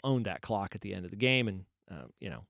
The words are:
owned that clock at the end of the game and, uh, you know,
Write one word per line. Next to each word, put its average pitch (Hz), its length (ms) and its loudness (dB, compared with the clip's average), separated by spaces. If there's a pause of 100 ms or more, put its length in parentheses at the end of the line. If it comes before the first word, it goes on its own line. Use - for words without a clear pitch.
owned 127 220 4
that 92 160 -4
clock 98 340 -2
at - 60 -8
the 98 120 -6
end 92 120 -6
of 90 60 -8
the 98 60 -10
game 127 300 6
and, 95 180 -4 (240)
uh, 73 160 -12 (140)
you - 100 -8
know, 67 200 -10